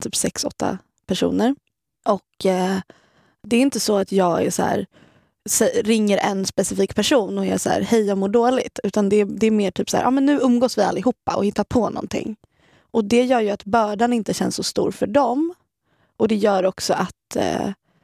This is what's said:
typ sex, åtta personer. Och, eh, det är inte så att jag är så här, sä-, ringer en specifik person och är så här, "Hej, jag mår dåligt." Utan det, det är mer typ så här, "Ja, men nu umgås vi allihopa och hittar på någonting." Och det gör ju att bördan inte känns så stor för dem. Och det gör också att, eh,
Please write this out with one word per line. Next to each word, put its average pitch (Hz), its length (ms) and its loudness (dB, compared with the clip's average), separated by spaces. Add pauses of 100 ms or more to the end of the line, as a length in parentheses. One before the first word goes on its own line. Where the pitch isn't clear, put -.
typ 220 140 -8
sex, - 280 -4
åtta - 340 -4 (280)
personer. 185 480 0 (500)
Och, - 420 -4
eh, 185 320 0 (680)
det 220 100 0
är 233 40 4
inte 269 200 0
så 208 160 0
att 196 160 -2
jag 185 320 2
är 185 60 0
så 180 120 -2
här, - 240 -2 (600)
sä-, 196 360 0
ringer 208 340 2
en 196 280 -2
specifik 190 480 -2
person 202 440 0
och 196 80 -2
är 190 120 -2
så - 120 -2
här, - 100 0
"Hej, 214 260 2
jag 196 120 0
mår 196 100 0
dåligt." 240 560 0
Utan 202 240 0
det, 208 160 4
det 196 220 0
är 226 40 4
mer 208 200 2
typ - 200 -6
så - 60 -2
här, - 80 2
"Ja, 240 60 2
men 269 160 2
nu 285 160 4
umgås 240 360 2
vi 208 40 2
allihopa 185 540 -2
och 196 80 0
hittar 208 200 -2
på 220 260 0
någonting." - 460 -8 (540)
Och 226 140 0
det 233 200 4
gör 247 160 2
ju 214 100 0
att 202 140 -6
bördan 214 480 0
inte 214 220 -2
känns 185 200 -2
så - 80 -6
stor - 280 -2
för - 160 -4
dem. 277 480 0 (600)
Och 220 120 0
det 220 60 0
gör 196 300 2
också - 280 -2
att, - 440 -4
eh, 90 340 -2 (340)